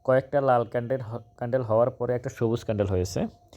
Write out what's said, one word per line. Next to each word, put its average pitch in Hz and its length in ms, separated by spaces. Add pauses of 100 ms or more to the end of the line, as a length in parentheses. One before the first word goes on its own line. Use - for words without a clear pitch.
কয়েকটা 131 380
লাল 123 240
ক্যান্ডেল 120 360
হ-, 113 160
ক্যান্ডেল 123 440
হওয়ার 113 280
পরে 123 260
একটা 120 140
সবুজ 117 340
ক্যান্ডেল 104 240
হয়েছে। 92 400 (300)